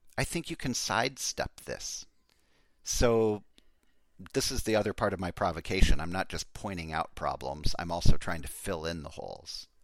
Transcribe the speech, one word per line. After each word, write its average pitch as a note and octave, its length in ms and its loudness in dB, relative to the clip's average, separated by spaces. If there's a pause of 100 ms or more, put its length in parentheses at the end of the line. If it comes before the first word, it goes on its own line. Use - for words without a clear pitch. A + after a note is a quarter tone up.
(160)
I B2+ 80 0
think E3 240 -6
you E3 80 -8
can B2+ 180 -4
sidestep - 920 -4
this. - 400 -10 (760)
So A2+ 600 2 (920)
this - 180 -2
is B2+ 120 -2
the G#2+ 140 2
other G#2 160 0
part G2+ 200 -2
of F2+ 80 -6
my F2+ 100 -4
provocation. F#2 720 4
I'm F2 120 -4
not F#2+ 160 -4
just - 260 -10
pointing E2+ 380 -8
out D#2 220 -4
problems. C#2+ 640 -2
I'm E2+ 140 -6
also F2 240 10
trying E2 260 -2
to D2+ 60 -10
fill E2 380 -8
in E2 160 -4
the - 80 -14
holes. - 580 -14 (140)